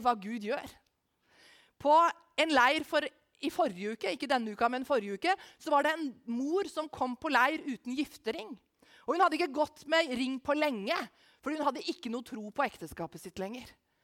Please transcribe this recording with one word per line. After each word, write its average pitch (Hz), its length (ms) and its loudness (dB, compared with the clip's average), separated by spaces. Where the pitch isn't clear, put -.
hva 240 180 2
Gud 214 300 -8
gjør. - 240 -6
På 285 140 6
en 320 100 2
leir 277 320 6
for, 302 220 0
i 285 140 -4
forrige 208 400 0
uke, 349 240 -4
ikke 285 160 -6
denne 220 240 -2
uka, 233 160 2
men 254 160 -6
forrige 202 320 0
uke, 370 160 2
så 320 100 -4
var 285 140 6
det 311 80 2
en 311 180 -4
mor 311 400 0
som - 180 -6
kom 247 240 -4
på 311 160 -4
leir 269 380 4
uten 247 260 -6
giftering. 302 560 -6
Og 269 100 0
hun 359 80 6
hadde 311 140 4
ikke 302 240 0
gått - 260 -4
med 320 300 2
ring 262 260 -2
på 294 140 2
lenge, 294 400 0
for 277 140 -6
hun 311 160 -4
hadde 254 240 -6
ikke - 180 -8
noe 233 140 -6
tro 214 260 -10
på 277 160 0
ekteskapet - 540 -10
sitt - 180 -12
lenger. 220 300 -8